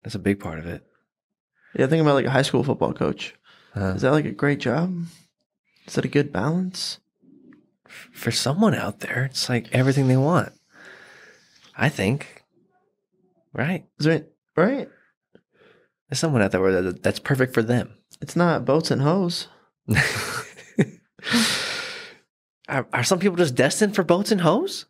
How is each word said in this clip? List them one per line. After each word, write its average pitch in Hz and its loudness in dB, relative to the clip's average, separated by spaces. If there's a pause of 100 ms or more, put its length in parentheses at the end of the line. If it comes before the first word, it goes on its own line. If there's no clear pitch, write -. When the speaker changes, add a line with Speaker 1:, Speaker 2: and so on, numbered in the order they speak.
Speaker 1:
That's - -14
a 101 -6
big 98 0
part 80 -10
of 80 -12
it. - -10 (880)
Speaker 2:
Yeah, 131 0
think 160 2
about, 147 4
like, 135 2
a - 0
high 135 2
school 131 0
football - 0
coach. - -4 (400)
Speaker 1:
Uh-huh. 95 -2
Speaker 2:
Is 98 -4
that, 131 4
like, 151 2
a 113 -6
great 143 -2
job? 170 -2 (800)
Is - -16
that 131 0
a 135 -4
good 143 0
balance? 175 -4 (880)
Speaker 1:
For - -8
someone 156 2
out - -6
there, - -4
it's, - -6
like, 123 -2
everything 131 4
they 127 6
want. 143 2 (1200)
I 135 2
think. 135 -2 (1080)
Right? 160 -4 (120)
Speaker 2:
Is 147 0
there, 156 2 (300)
right? 226 2 (1200)
Speaker 1:
There's 135 -6
someone 143 2
out 95 2
there 92 2
where 95 4
that, 90 -4
that's - 0
perfect 127 0
for 117 2
them. 113 -2 (260)
Speaker 2:
It's - -8
not 170 2
boats 151 2
and 123 0
hoes. 175 0 (400)
Speaker 1:
<laughs> 110 2 (2750)
Are, 139 -4
are 123 0
some 185 2
people 180 0
just 156 2
destined 196 2
for 185 2
boats 180 2
and 196 2
hoes? 214 0